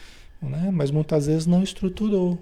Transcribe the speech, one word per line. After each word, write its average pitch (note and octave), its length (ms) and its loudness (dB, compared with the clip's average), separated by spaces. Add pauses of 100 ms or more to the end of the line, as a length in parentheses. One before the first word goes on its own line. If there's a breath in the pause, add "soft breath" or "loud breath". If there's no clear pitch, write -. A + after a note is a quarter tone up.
(400 loud breath)
né? D#3 320 -4
Mas D3 180 0
muitas D3+ 360 2
vezes D#3+ 200 0
não F3 160 4
estruturou F#3 800 -2